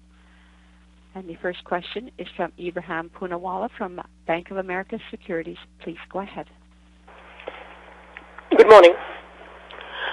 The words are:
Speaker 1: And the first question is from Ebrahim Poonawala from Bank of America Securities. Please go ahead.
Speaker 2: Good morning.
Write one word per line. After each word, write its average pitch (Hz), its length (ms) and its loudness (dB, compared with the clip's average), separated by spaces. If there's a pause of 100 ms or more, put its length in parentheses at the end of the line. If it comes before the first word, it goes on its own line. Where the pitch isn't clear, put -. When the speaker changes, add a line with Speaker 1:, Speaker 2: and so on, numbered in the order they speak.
(1160)
Speaker 1:
And 190 120 -14
the 165 60 -12
first 180 300 -8
question 202 560 -8
is 180 160 -12
from 170 240 -4
Ebrahim 170 500 -8
Poonawala 185 680 -8
from 175 240 -10 (280)
Bank 170 240 -4
of 190 60 -8
America 190 420 -6 (100)
Securities. 170 480 -8 (220)
Please 165 180 -14 (120)
go 185 100 -8
ahead. 190 260 -12 (2000)
Speaker 2:
Good 220 140 10
morning. 180 240 12 (1200)